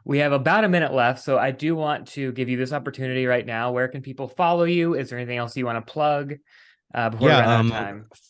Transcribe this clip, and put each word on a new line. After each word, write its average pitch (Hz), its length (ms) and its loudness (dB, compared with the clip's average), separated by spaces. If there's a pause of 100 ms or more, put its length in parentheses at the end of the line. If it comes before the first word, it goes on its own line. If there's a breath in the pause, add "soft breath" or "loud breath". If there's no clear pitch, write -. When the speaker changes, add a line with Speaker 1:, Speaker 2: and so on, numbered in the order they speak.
Speaker 1:
We 139 140 0
have 143 160 2
about 160 320 4
a - 40 2
minute 170 240 2
left, 123 280 2
so 135 160 2
I 123 140 2
do 147 220 -2
want 151 360 -2
to 135 240 -6
give 123 160 -4
you 127 80 0
this 127 160 -4
opportunity 131 540 -4
right 123 180 2
now. 117 260 -4
Where 123 160 0
can 135 140 -8
people 131 260 -10
follow 170 380 2
you? 170 300 2
Is 131 140 -4
there 123 100 -8
anything 123 180 -6
else 120 180 -6
you 127 100 -2
wanna 117 180 -2
plug, 147 500 -2 (600 soft breath)
uh, 117 180 0
before 113 160 -2
we 156 40 2
Speaker 2:
Yeah, 139 80 4
Speaker 1:
run 113 100 2
out 117 100 4
of 113 80 4
Speaker 2:
um, - 40 2
Speaker 1:
time? 104 380 -8 (200)